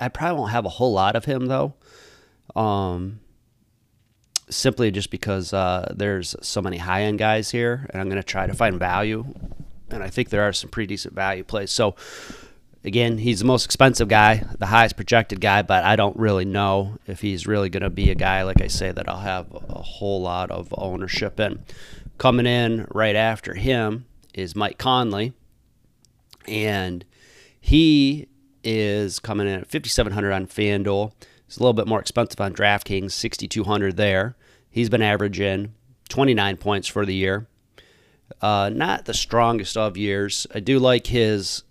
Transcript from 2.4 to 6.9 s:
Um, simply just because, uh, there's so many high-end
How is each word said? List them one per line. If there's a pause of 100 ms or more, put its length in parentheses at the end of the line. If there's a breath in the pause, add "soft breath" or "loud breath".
Um, (1300)
simply
just
because,
uh,
there's
so
many
high-end